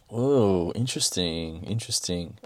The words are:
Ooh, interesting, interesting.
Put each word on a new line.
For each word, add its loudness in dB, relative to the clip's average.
Ooh, 4
interesting, -2
interesting. -4